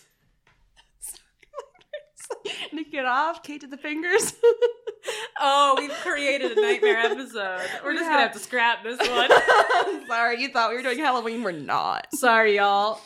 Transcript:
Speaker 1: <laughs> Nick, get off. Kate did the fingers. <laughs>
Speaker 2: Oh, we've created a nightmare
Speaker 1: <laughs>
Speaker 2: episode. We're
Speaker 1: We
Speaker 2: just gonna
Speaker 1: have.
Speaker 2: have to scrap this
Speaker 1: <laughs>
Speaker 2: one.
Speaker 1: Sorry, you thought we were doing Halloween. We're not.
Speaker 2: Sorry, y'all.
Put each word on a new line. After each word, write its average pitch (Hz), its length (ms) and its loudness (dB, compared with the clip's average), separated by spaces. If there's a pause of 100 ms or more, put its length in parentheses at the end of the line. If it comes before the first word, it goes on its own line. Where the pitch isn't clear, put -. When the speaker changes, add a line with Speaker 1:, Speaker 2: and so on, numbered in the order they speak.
Speaker 1:
<laughs> - 40 -20 (2750)
Nick, 311 200 -10
get 277 120 -4
off. 302 380 -2
Kate 294 180 -14
did 262 100 -20
the 277 80 -14
fingers. 330 600 0
<laughs> - 40 -20 (1000)
Speaker 2:
Oh, 277 360 6
we've 285 120 -2
created 294 680 -2
a - 20 6
nightmare 415 380 4
Speaker 1:
<laughs> - 0 -
Speaker 2:
episode. 226 640 -2 (200)
We're 285 100 -4
Speaker 1:
We 311 40 -4
Speaker 2:
just 330 140 -2
gonna 294 100 4
Speaker 1:
have. - 0 -
Speaker 2:
have 220 120 2
to 208 60 -12
scrap 233 460 -2
this 240 140 -8
Speaker 1:
<laughs> - 100 0
Speaker 2:
one. 359 960 2
Speaker 1:
Sorry, 233 320 0
you 262 120 -6
thought 233 180 0
we 233 80 -4
were 254 60 -8
doing 247 160 -4
Halloween. 233 440 -2
We're 190 100 -4
not. 110 600 -4
Speaker 2:
Sorry, 226 440 4
y'all. 202 500 0